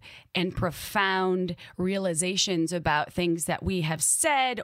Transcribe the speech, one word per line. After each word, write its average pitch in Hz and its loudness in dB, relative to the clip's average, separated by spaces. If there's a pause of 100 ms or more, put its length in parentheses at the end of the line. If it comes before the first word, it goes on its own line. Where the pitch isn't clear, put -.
(340)
and 180 0
profound 185 0 (220)
realizations 180 0
about 151 0
things 170 0
that - -2
we 180 0
have 156 -2
said 262 2